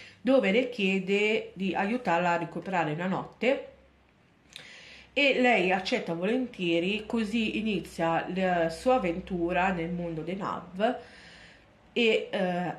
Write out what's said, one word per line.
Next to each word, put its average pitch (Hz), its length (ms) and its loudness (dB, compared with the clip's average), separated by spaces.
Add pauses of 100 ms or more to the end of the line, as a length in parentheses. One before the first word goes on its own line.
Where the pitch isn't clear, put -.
(220)
dove 226 300 4
le 254 180 2
chiede 202 840 0
di 185 200 -4
aiutarla 180 600 0
a 170 40 0
recuperare 170 580 -2
la 175 120 -4
notte, 196 600 -2 (1400)
e 277 300 4
lei 208 300 4
accetta 196 420 -2
volentieri. 190 960 -2
Così 220 500 -2
inizia 175 720 -2
la 180 380 2
sua 254 260 2
avventura 180 760 0
nel 170 180 -4
mondo 170 320 -6
dei 170 140 -6
Nav 196 640 -4 (960)
e, 226 380 2
eh, 180 480 -2